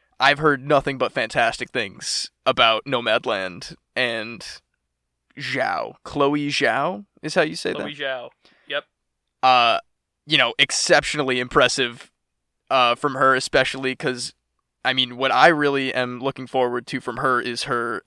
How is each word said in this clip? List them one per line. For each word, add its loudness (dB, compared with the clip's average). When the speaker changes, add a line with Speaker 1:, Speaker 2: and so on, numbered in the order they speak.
Speaker 1:
I've 4
heard 2
nothing 2
but 0
fantastic -2
things -6
about 2
Nomadland -2
and -6
Zhao. -4
Chloe -2
Zhao -2
is -8
how 2
you -2
say -4
Speaker 2:
Chloe -8
Speaker 1:
that? -16
Speaker 2:
Zhao. -8
Yep. -6
Speaker 1:
Uh, 4
you 2
know, 2
exceptionally 2
impressive, 0
uh, 4
from -2
her, 4
especially 0
'cause, -6
I 0
mean, -4
what 0
I 8
really 0
am -4
looking -6
forward -2
to -8
from -8
her 0
is -6
her -4